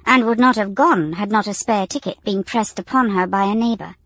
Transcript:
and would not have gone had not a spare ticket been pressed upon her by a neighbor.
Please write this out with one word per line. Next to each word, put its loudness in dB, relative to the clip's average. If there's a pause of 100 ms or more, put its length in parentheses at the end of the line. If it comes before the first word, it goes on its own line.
and 4
would 0
not 4
have -2
gone 2
had -4
not 0
a -6
spare -2
ticket -8
been -2
pressed -4
upon 0
her 0
by 0
a 0
neighbor. -2 (100)